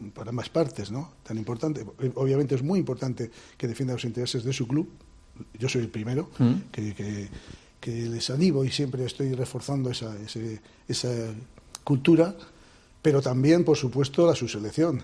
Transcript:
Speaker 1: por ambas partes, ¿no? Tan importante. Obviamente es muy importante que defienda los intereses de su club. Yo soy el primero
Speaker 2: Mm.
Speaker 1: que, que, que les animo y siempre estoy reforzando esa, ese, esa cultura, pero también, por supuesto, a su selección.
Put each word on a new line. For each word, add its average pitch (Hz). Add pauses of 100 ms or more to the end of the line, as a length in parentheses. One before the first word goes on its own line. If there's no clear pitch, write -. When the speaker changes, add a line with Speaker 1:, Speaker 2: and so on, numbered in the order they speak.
(140)
Speaker 1:
por -
ambas 120
partes, 135
¿no? 143 (100)
Tan 110
importante. 117 (300)
Obviamente 135
es 123
muy 185
importante 127 (260)
que -
defienda 127
los 120
intereses 123
de 127
su 131
club. 147 (680)
Yo 123
soy 127
el 110
primero 120
Speaker 2:
Mm. 123 (160)
Speaker 1:
que, 107
que, 101 (500)
que - (180)
les 117
animo 139
y 131
siempre 131
estoy 131
reforzando 127
esa, 113
ese, 110 (280)
esa 123 (760)
cultura, 165 (640)
pero 139
también, 139
por 151
supuesto, 135
a 147
su 117
selección. 113